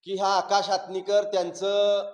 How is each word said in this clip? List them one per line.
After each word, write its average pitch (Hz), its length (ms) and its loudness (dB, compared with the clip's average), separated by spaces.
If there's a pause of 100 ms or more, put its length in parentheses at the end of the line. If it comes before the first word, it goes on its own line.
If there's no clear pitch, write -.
की 190 120 -6
हा 196 200 2
आकाश 196 320 2
हातनीकर 190 560 0
त्यांचं 202 760 0 (120)